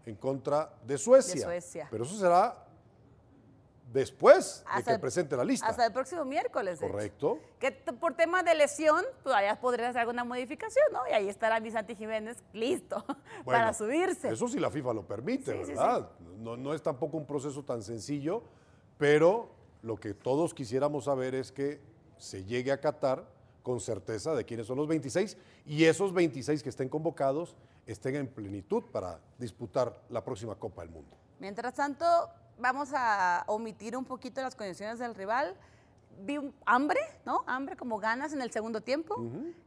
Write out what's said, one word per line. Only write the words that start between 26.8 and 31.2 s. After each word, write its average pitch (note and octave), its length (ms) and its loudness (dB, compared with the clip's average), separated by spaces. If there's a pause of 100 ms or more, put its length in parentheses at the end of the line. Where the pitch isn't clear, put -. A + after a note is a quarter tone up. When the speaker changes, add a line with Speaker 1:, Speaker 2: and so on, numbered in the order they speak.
Speaker 1:
convocados D#3 680 -2 (300)
estén C3 300 -4
en C#3 120 -4
plenitud G2+ 640 -6
para F2+ 280 -6 (180)
disputar A#2+ 720 -4
la A#2 140 -6
próxima A2 320 -8
Copa F#2 260 -10
del E2 100 -14
Mundo. D#2+ 240 -20 (240)